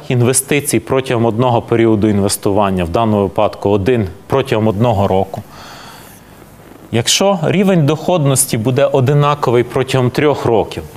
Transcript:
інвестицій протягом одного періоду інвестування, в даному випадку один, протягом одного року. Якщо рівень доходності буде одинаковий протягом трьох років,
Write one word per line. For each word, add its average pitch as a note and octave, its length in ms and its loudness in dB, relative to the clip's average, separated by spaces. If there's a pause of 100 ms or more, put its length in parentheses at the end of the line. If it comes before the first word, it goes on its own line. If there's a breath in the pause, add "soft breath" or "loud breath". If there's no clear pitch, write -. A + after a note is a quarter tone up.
інвестицій C3 720 0
протягом C3 460 -2
одного A#2 360 0
періоду A2 460 2
інвестування, G2+ 760 0
в E2 60 -4
даному G#2+ 340 0
випадку G2+ 460 -2
один, G#2 380 0 (200)
протягом A#2+ 400 0
одного G2+ 400 0
року. F#2+ 360 -2 (1500 loud breath)
Якщо G3 500 0
рівень F3 420 2
доходності C#3+ 720 0
буде B2+ 280 2
одинаковий C#3+ 800 2
протягом C3 460 0
трьох C#3+ 360 0
років, G2+ 380 0 (140)